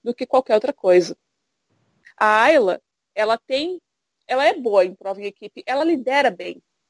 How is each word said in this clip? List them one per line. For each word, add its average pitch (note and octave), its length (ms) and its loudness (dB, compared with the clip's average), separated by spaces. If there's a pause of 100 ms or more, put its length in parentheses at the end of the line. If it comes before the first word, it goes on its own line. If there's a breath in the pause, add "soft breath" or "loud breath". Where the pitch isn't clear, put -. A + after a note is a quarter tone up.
do A#3 100 -6
que B3+ 120 -10
qualquer B3+ 300 0
outra - 180 -2
coisa. F3+ 420 2 (1000 soft breath)
A G#3+ 260 2
Ayla, B3+ 380 2 (340)
ela G#3+ 220 -2
tem, D#4 440 -6 (460)
ela C4+ 180 0
é F4+ 80 4
boa A3 300 2
em F#3 100 -4
prova F#3+ 280 -12
em G3+ 60 -10
equipe, - 380 -16
ela C#4 200 -4
lidera C4+ 440 0
bem. F3+ 320 -10 (280)